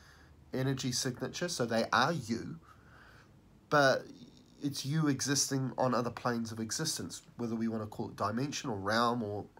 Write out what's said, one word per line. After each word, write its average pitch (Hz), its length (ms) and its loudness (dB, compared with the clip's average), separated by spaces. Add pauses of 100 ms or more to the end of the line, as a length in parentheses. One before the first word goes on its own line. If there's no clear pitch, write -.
(540)
energy 131 380 0
signature, 131 560 -4
so 131 180 0
they 113 280 2
are 131 180 6
you, 110 460 -4 (1120)
but 139 340 6 (580)
it's 139 240 -4
you 151 220 2
existing 139 720 0
on 123 160 4
other 117 160 2
planes 117 420 -2
of 110 80 -8
existence, 110 640 -4 (160)
whether 117 180 -2
we 113 140 0
wanna 110 160 -2
call 104 240 -6
it - 80 -12
dimension 120 520 -2
or 107 60 -2
realm 117 480 2
or, 101 220 -4 (140)